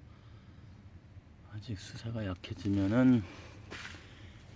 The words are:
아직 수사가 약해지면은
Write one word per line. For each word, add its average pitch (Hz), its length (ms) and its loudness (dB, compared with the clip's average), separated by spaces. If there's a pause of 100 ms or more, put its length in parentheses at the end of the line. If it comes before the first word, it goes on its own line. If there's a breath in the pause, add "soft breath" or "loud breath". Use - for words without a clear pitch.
(1500 loud breath)
아직 104 260 -4
수사가 113 460 -4
약해지면은 101 960 6 (1300 loud breath)